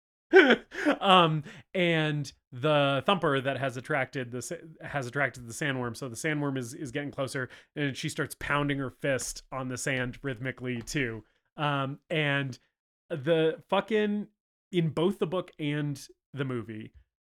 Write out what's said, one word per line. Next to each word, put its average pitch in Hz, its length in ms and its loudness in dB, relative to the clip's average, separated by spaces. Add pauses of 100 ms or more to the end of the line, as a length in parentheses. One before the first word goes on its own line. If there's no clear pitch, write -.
(1000)
Um, 170 420 6 (300)
and 156 580 0 (200)
the 139 540 2
thumper 156 360 2
that 135 160 -2
has 127 200 -4
attracted 131 540 -4
the 123 120 -6
sa-, 175 120 -8 (260)
has 143 260 -4
attracted 123 400 -2
the 113 60 -12
sandworm. 127 440 -4
So 139 100 -10
the 117 80 -10
sandworm 143 420 -2
is, 123 180 -6
is 143 160 -8
getting 143 200 -4
closer, 131 380 -4 (260)
and 143 220 -2
she 156 120 -4
starts - 300 -4
pounding 143 380 0
her 131 140 -4
fist - 600 -4
on 131 180 -6
the 127 80 -6
sand 127 440 -4
rhythmically 127 640 -6
too. 117 400 -4 (340)
Um, 143 420 -2 (120)
and 139 460 0 (520)
the 160 480 2 (120)
fucking, 208 580 0 (440)
in 170 180 2
both 175 300 2
the 202 80 2
book 180 300 -4
and 147 420 -2 (340)
the 135 120 -4
movie, 113 460 -6 (360)